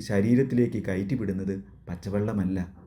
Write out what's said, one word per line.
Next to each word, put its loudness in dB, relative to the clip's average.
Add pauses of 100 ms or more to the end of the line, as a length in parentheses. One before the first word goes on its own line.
ശരീരത്തിലേക്ക് 2
കയറ്റിവിടുന്നത് -2 (300)
പച്ചവെള്ളമല്ല, -2 (300)